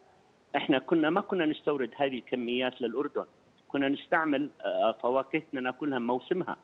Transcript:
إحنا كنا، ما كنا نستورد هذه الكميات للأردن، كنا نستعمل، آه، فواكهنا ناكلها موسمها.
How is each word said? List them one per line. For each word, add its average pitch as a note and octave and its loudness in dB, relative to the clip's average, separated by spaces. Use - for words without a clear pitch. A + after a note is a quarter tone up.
إحنا C#3 2
كنا، D#3 2
ما F3 2
كنا F3+ 0
نستورد C#3+ 0
هذه C3+ 0
الكميات B2 -2
للأردن، A#2 -4
كنا C#3 0
نستعمل، C#3+ 0
آه، F#2+ 2
فواكهنا C3 -2
ناكلها B2+ -2
موسمها. B2 -2